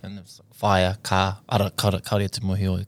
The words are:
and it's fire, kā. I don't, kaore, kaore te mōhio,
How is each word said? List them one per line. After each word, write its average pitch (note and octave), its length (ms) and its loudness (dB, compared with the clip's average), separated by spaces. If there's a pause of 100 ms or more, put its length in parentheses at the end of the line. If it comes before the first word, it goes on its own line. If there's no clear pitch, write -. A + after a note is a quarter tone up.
and G2 160 -14
it's - 220 -20 (120)
fire, F#2+ 500 2
kā. F#2+ 340 0 (120)
I - 100 0
don't, G2 180 0
kaore, F#2 260 0
kaore G2+ 280 -2
te - 120 -10
mōhio, F#2+ 460 -2